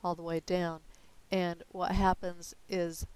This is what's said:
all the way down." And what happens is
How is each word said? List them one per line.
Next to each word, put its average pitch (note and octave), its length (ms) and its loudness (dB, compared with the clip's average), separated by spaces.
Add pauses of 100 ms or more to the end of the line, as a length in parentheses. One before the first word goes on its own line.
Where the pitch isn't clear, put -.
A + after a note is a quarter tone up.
all F3 100 2
the E3 80 -10
way E3 180 -2
down." E3+ 400 -2 (520)
And F3 400 0
what F#3 200 0
happens F#3 600 2 (140)
is E3+ 480 -2